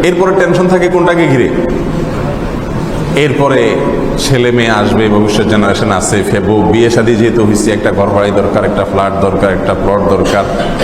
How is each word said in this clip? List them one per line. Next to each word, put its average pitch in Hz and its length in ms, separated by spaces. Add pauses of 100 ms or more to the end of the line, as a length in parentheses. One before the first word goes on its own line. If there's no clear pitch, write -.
এরপরে 185 360
টেনশন 180 280
থাকে 180 200
কোনটাকে 170 400
ঘিরে? 127 220 (1700)
এরপরে 135 600 (440)
ছেলে 120 320
মেয়ে 120 180
আসবে, 107 400
ভবিষ্যৎ 104 380
জেনারেশন 104 440
আছে, 95 400
ফেবো, 104 300
বিয়ে 113 280
শাদী 117 260
যেহেতু 110 300
হইছে, 104 260
একটা 104 200
ঘর 98 160
বাড়ি 101 240
দরকার, 101 340
একটা 101 200
ফ্ল্যাট 98 360
দরকার, 98 320
একটা 95 200
প্লট 98 360
দরকার, 98 340 (400)